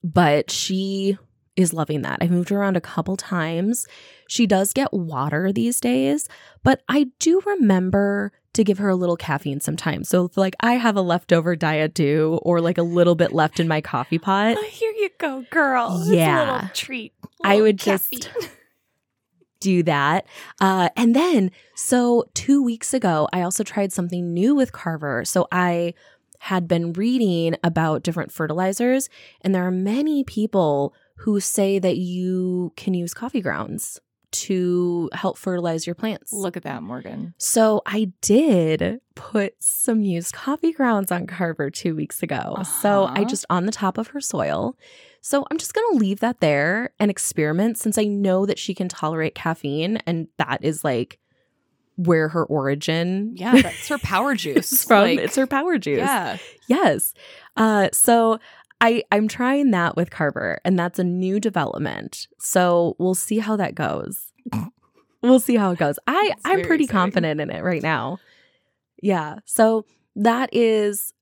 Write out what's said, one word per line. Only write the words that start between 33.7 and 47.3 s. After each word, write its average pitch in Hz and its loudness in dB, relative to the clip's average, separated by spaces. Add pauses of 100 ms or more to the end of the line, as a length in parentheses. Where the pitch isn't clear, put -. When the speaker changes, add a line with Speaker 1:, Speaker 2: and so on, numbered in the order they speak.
Speaker 1:
to 175 0
help - -4
fertilize 170 -4
your 175 -6
plants. - -8
Speaker 2:
Look 196 -6
at 170 -12
that, 123 -10
Morgan. 135 -12
Speaker 1:
So 220 2
I 208 -2 (120)
did 190 4 (160)
put - -4
some - 0
used 175 -2
coffee 311 -2
grounds 226 0
on 180 -4
Carver 165 -4
two - -4
weeks 151 -6
ago. - -6 (240)
So 202 4
I - -2 (100)
Speaker 2:
Uh-huh. 208 2
Speaker 1:
just, 226 -4
on 180 0
the 220 -2
top 190 -4
of 226 -6
her 285 -10
soil. 90 -4 (440)
So - -2
I'm 330 -4
just - -8
gonna 440 0
leave 202 0
that 240 -2
there 160 0
and 208 2
experiment 185 -2